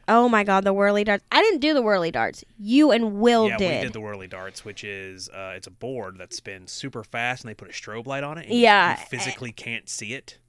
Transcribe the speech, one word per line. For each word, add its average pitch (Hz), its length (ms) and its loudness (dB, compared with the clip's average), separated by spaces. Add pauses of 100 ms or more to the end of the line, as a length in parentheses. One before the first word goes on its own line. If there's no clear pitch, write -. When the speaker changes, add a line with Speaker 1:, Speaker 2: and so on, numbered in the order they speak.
Speaker 1:
Oh 233 200 6
my 220 160 4
God, 196 200 2
the 196 100 2
whirly 202 300 2
darts. 208 280 0
I 294 120 4
didn't 415 160 2
do 302 160 2
the 262 80 2
whirly 190 280 2
darts. 113 320 -4 (140)
You 254 340 6
and 220 280 2
Will 226 300 6
Speaker 2:
Yeah, 113 80 -2
Speaker 1:
did. 180 200 0
Speaker 2:
we 98 80 -2
did 117 80 -8
the 110 80 -10
whirly 104 260 -10
darts, 95 380 -14
which 104 180 -14
is, 95 460 -12
uh, 95 260 -12
it's 95 120 -18
a 92 40 -20
board 101 460 -10
that 90 160 -18
spins 95 380 -14
super 127 320 -12
fast, 123 400 -8
and 120 60 -14
they 107 40 -12
put 101 160 -20
a - 40 -20
strobe 113 340 -12
light 135 160 -6
on 151 160 -10
it, - 80 -16
and 240 80 -2
you, 240 60 2
Speaker 1:
Yeah. 202 380 6
Speaker 2:
you - 60 -16
physically 127 460 -8
can't - 360 -12
see 107 260 -10
it. - 360 -16